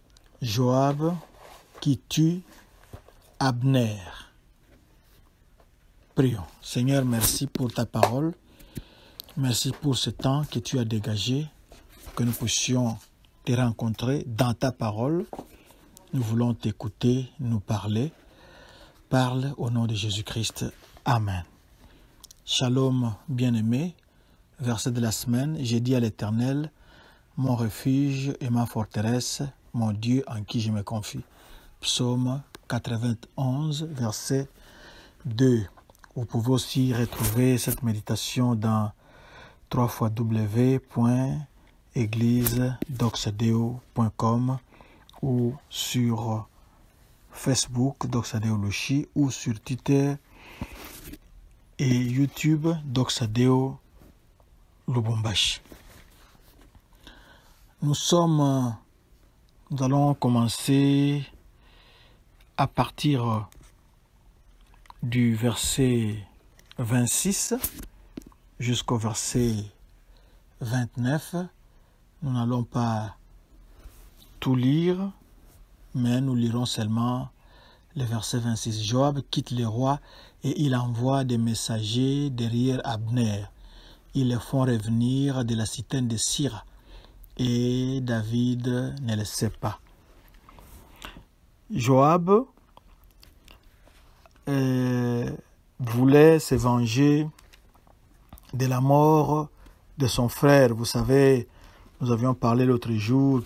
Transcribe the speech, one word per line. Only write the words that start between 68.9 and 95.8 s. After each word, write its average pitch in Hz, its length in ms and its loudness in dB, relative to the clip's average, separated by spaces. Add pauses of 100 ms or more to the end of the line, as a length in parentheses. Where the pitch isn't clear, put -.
verset 113 580 -2 (1040)
vingt-neuf. 123 760 -4 (840)
Nous 139 100 -4
n'allons 120 320 0
pas 110 520 -4 (1200)
tout 131 160 0
lire, 170 560 2 (840)
mais 123 260 2
nous 131 140 0
lirons 120 320 0
seulement 117 640 -2 (640)
le 135 80 -4
verset 117 340 -4
vingt-six. 113 460 -4
Joab 135 380 2 (100)
quitte - 180 -4
le 120 180 -2
roi 131 320 0 (440)
et 139 180 -2
il 135 140 2
envoie 123 480 0
des 123 160 0
messagers 117 920 -2
derrière 123 540 -2
Abner. 110 640 -2 (680)
Ils 131 160 0
le 120 80 0
font 131 240 -2
revenir 127 840 0
de 117 100 -2
la 110 100 -2
citerne 127 420 -4
de 117 100 -4
Sira. 120 460 -4 (720)
Et 127 640 0
David 123 1000 -2
ne 113 140 -2
le 107 100 -2
sait - 240 -4
pas. - 300 -8 (1900)
Joab, 165 720 4 (2000)
euh, 127 800 0 (480)
voulait 135 600 8